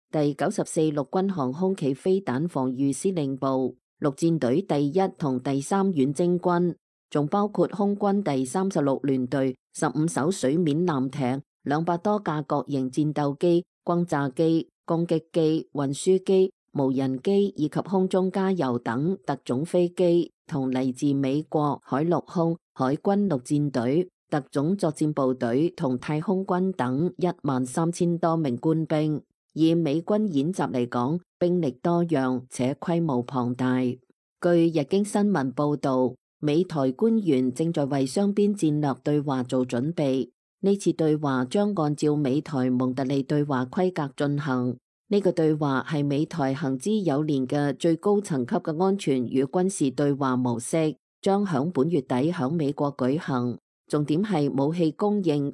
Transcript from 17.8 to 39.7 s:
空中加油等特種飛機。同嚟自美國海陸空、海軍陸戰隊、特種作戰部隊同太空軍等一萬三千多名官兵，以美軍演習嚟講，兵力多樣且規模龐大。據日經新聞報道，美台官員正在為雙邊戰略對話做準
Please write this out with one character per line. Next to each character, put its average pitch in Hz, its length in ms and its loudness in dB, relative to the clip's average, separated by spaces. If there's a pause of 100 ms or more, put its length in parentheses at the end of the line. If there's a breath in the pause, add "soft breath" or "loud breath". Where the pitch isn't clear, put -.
空 190 280 0
中 185 220 0
加 190 220 0
油 131 260 0
等 139 480 -2
特 139 180 -2
種 131 200 -2
飛 175 260 2
機。 175 420 2 (180)
同 135 220 -2
嚟 127 200 -2
自 143 220 0
美 139 340 0
國 147 360 0
海 135 200 -2
陸 170 200 0
空、 165 340 -2 (160)
海 131 220 0
軍 202 320 0
陸 139 120 0
戰 147 300 0
隊、 135 380 0 (200)
特 151 120 -2 (100)
種 156 260 0
作 165 160 0
戰 151 200 -2
部 131 200 0
隊 127 380 0
同 131 260 -2
太 151 240 -4
空 190 240 -2
軍 185 280 0
等 139 460 -2
一 180 100 0 (140)
萬 131 220 0
三 165 280 -2
千 170 260 0
多 165 180 2
名 139 200 0
官 160 280 0
兵， 151 380 0 (300)
以 160 240 4
美 160 260 0
軍 214 240 0
演 156 260 0
習 165 200 -2
嚟 120 160 0
講， 135 320 -2 (180)
兵 175 240 2
力 139 80 0 (100)
多 170 260 2
樣 131 440 0
且 131 240 -2
規 170 260 -2
模 127 240 0
龐 123 300 -2
大。 127 260 0 (640)
據 170 240 4
日 160 240 0
經 202 140 2
新 208 260 0
聞 135 240 0
報 147 220 0
道， 127 380 0 (260)
美 147 240 2
台 135 260 0
官 226 300 2
員 131 340 2
正 160 180 0
在 151 120 0
為 135 200 0
雙 202 300 0
邊 208 180 4
戰 151 280 0
略 143 120 0 (120)
對 147 160 2
話 131 240 -2
做 127 200 0
準 127 300 -2